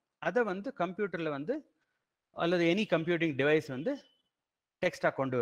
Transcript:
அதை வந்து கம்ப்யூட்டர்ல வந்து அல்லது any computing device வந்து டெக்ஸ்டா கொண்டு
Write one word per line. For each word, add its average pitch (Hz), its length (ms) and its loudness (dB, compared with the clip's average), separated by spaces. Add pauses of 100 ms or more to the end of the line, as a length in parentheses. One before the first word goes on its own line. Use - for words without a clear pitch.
(220)
அதை 185 200 0
வந்து 196 260 -4 (100)
கம்ப்யூட்டர்ல 175 500 -2
வந்து 151 260 -4 (840)
அல்லது 170 280 2
any 185 240 4
computing 165 480 0
device 151 320 4
வந்து 139 240 -4 (880)
டெக்ஸ்டா 180 300 0
கொண்டு 131 300 -2